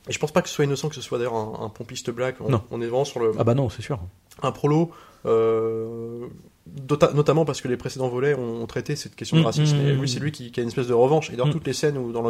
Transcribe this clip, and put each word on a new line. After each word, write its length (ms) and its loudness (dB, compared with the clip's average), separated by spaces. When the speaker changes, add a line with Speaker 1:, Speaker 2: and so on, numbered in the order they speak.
Speaker 1:
Et 20 -4
je 80 -6
pense 140 -4
pas 80 4
que 80 -4
ce 60 -10
soit 100 2
innocent, 240 -2
que 60 -14
ce 60 -12
soit 160 -6
d'ailleurs 180 -2
un, 280 -4
un 60 -6
pompiste 420 -10
black. 300 -4
On, 80 -4
Speaker 2:
Non. 120 2
Speaker 1:
on 100 -6
est 60 -4
vraiment 180 2
sur 160 -4
le 180 4
Speaker 2:
Ah 60 4
bah 80 6
non, 160 2
c'est 120 -12
sûr. 200 -6
Speaker 1:
un 100 0
prolo, 400 2
euh, 1000 0
dota-, 460 2
notamment 320 4
parce 160 -4
que 80 -6
les 80 0
précédents 320 -4
volets 240 0
ont, 300 -4
ont 40 -6
traité 300 -6
cette 180 -12
question 220 0
de 60 8
Speaker 2:
Mm, 20 4
Speaker 1:
racisme, 320 2
Speaker 2:
mm, 100 2
Speaker 1:
et 60 4
Speaker 2:
mm, 80 0
Speaker 1:
lui, 80 -2
c'est 100 -4
Speaker 2:
mm. 40 -6
Speaker 1:
lui 100 -2
qui, 180 -12
qui 80 -6
a 40 2
une 60 -2
espèce 180 -2
de 60 2
revanche. 380 6
Et 60 -10
dans 100 2
Speaker 2:
Mm. 40 2
Speaker 1:
toutes 160 -2
les 40 -2
scènes 260 0
où, 140 -4
dans 100 -2
Land 80 2